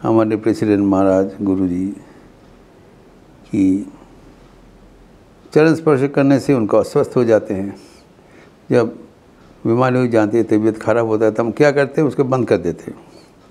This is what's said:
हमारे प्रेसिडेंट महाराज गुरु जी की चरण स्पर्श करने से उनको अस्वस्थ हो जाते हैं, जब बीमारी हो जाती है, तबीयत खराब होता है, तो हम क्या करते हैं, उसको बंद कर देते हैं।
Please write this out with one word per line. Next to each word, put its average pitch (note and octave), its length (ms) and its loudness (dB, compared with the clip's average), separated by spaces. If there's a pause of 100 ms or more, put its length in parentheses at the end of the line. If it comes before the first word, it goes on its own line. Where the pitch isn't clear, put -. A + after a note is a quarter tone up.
हमारे A2 340 0
प्रेसिडेंट G#2+ 440 0
महाराज G2 520 0 (100)
गुरु F#2+ 260 -2
जी F2+ 200 -4 (1600)
की G2 440 0 (1600)
चरण D#3 220 4
स्पर्श C#3+ 400 0
करने C#3 240 2
से C#3 140 0
उनको A2+ 240 0
अस्वस्थ B2+ 380 0
हो B2+ 80 2
जाते A2 300 2
हैं, G2 260 -8 (920)
जब A#2+ 280 0 (680)
बीमारी B2+ 320 0
हो B2+ 80 0
जाती A2 300 0
है, A2+ 60 2
तबीयत A2 340 0
खराब A2+ 280 0
होता A2 200 0
है, A2 60 2
तो A2+ 120 -2
हम A2+ 80 -4
क्या D3 200 2
करते C#3 300 0
हैं, D3+ 60 2
उसको C3 160 0
बंद B2+ 240 -2
कर G#2+ 100 2
देते E2 340 -6
हैं। - 80 -20 (520)